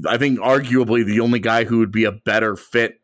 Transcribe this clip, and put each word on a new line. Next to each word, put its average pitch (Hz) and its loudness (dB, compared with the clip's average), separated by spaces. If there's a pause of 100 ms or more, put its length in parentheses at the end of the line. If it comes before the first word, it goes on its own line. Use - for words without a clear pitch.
I 113 0
think 131 0
arguably 120 2
the 104 0
only 120 0
guy 117 0
who 117 0
would 107 0
be 110 0
a 101 0
better 107 -2
fit - -2